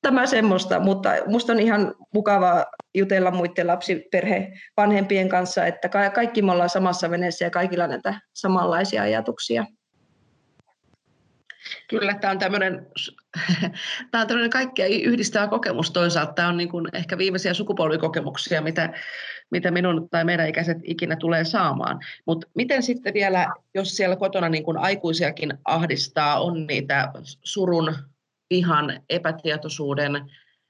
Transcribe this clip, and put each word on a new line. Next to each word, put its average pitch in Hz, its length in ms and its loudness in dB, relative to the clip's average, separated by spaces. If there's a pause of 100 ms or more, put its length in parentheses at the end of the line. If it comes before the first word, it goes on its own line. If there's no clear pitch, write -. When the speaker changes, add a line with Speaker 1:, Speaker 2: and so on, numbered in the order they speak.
Speaker 1:
tämä 262 240 4
semmoista, 196 540 2
mutta 196 300 2 (180)
musta 233 260 0
on 233 60 4
ihan 208 360 2 (180)
mukavaa 196 520 4 (300)
jutella 190 360 4
muiden 175 360 0
lapsiperhe-, 180 840 0 (240)
vanhempien 196 520 4
kanssa, 180 360 2
että 175 240 -2
ka-, 196 200 2
kaikki 226 320 0
me 190 100 4
ollaan 175 180 4
samassa 180 400 0
veneessä 175 360 -2
ja 170 60 -2
kaikilla 175 360 0
näitä 202 320 -6 (140)
samanlaisia 180 680 0
ajatuksia. 110 640 0 (2250)
Speaker 2:
Kyllä, 208 320 0
tää 196 100 2
on 190 80 -2
tämmönen, 190 480 -2 (560)
<laughs> - 680 -4
tää 233 100 2
on 220 60 0
tämmönen 233 220 2
kaikkia 254 360 0
y-, 202 180 2
yhdistävä 214 440 2
kokemus 185 440 -2
toisaalta. 160 420 0
Tää 175 140 0
on 175 100 0
niin 175 120 -2
kuin 170 240 -4
ehkä 180 240 -6
viimeisiä 185 360 0
sukupolvikokemuksia, 160 1080 -2
mitä, 160 320 -2 (580)
mitä 175 200 0
minun 175 380 2
tai 165 160 0
meidän 165 240 2
ikäiset 165 340 0
ikinä 165 320 -4
tulee 165 280 0
saamaan. 165 560 0 (260)
Mut 165 200 -2 (100)
miten 254 280 2
sitten 240 300 -4
vielä, 190 340 2 (280)
jos 190 220 -2
siellä 185 180 2
kotona 190 340 0
niin 160 140 0
kuin 165 140 -2
aikuisiakin 165 760 -2 (120)
ahdistaa, 151 760 0
on 160 260 -2
niitä 139 440 0 (320)
surun, 165 520 0 (540)
vihan, 170 600 2
epätietoisuuden, 151 1200 -2 (380)